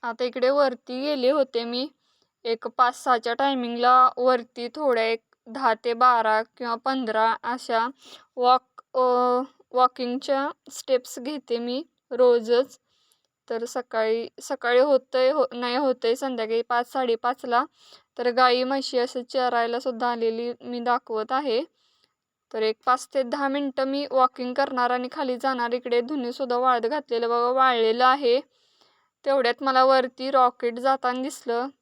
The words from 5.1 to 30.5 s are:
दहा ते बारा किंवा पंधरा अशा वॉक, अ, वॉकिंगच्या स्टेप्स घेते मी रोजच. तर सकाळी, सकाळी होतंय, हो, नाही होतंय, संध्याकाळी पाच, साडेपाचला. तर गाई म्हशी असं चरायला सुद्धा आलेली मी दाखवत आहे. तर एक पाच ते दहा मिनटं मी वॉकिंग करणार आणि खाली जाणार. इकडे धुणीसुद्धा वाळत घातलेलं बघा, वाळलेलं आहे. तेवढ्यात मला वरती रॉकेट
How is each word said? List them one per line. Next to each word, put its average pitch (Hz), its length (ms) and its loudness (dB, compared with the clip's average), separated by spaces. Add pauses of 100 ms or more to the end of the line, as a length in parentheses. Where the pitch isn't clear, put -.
दहा 240 260 0
ते 233 200 -4
बारा 226 500 4
किंवा 233 320 -8
पंधरा 226 680 0
अशा 233 440 -2 (480)
वॉक, 254 460 2 (120)
अ, 262 60 0 (720)
वॉकिंगच्या 254 760 0 (220)
स्टेप्स - 480 -4
घेते 254 380 -6
मी 247 260 -6 (280)
रोजच. 240 680 2 (680)
तर 233 160 -6
सकाळी, 226 640 -2 (140)
सकाळी 247 380 0
होतंय, 262 520 2
हो, 302 220 2
नाही 240 220 -4
होतंय, 254 400 0
संध्याकाळी 233 460 -4
पाच, 240 300 -2
साडेपाचला. 240 760 0 (520)
तर 247 140 0
गाई 254 320 4
म्हशी 262 340 -2
असं 247 260 -2
चरायला 240 560 0
सुद्धा 240 320 -2
आलेली 233 500 -2
मी 240 180 -8
दाखवत 233 520 -2
आहे. 262 320 -2 (880)
तर 220 80 -4
एक 220 140 -2 (100)
पाच 254 280 0
ते 269 100 0
दहा 277 240 -4
मिनटं 269 400 -2
मी 277 240 -4
वॉकिंग 254 420 0
करणार 254 380 0
आणि 247 200 -4
खाली 262 260 -6
जाणार. 240 340 -4
इकडे 240 300 -2
धुणीसुद्धा 247 560 -4
वाळत 247 240 2
घातलेलं 233 480 -4
बघा, 240 220 0
वाळलेलं 247 540 2
आहे. 262 340 2 (840)
तेवढ्यात 262 380 0
मला 262 220 4
वरती 262 460 2
रॉकेट 247 420 2